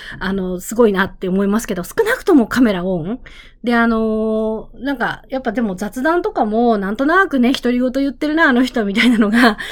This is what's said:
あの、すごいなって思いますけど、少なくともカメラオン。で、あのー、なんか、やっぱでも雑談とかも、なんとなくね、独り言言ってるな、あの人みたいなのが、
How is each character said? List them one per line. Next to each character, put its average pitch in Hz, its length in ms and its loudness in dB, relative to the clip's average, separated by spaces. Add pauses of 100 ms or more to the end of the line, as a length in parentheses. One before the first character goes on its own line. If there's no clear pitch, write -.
(200)
あ 190 140 -4
の、 185 260 -4
す - 160 -10
ご 233 120 4
い 208 40 4
な 190 140 0
っ 190 100 -10
て 190 140 -6
思 190 160 0
い - 20 0
ま 208 140 0
す - 60 -12
け 208 80 -4
ど、 175 100 -8
少 - 180 -14
な 440 140 -2
く - 60 -12
と 381 120 4
も 233 100 6
カ - 140 -2
メ 226 140 4
ラ 175 100 -4
オ 185 180 -2
ン。 202 200 -6 (420)
で、 240 100 0
あ 233 140 4
の 220 840 -2
ー、 - 100 -18
な 277 100 -2
ん 254 40 -6
か、 185 320 -4
や 262 100 -4
っ - 20 -14
ぱ 233 120 -4
で 247 80 -2
も 196 140 -2
雑 208 280 -6
談 339 200 2
と 427 100 -4
か 311 100 0
も、 220 340 2
な 196 140 -4
ん 214 60 -6
と 277 80 0
な 370 220 4
く 277 120 -2
ね、 240 140 2
独 247 180 -2
り 247 80 0
言 254 100 0
言 277 200 -2
っ - 40 -8
て - 140 -6
る 302 80 -2
な、 320 140 4
あ 254 40 2
の 254 120 4
人 247 180 -2
み 196 100 -2
た 220 120 2
い 247 40 6
な 233 80 4
の 208 120 4
が、 233 280 4 (140)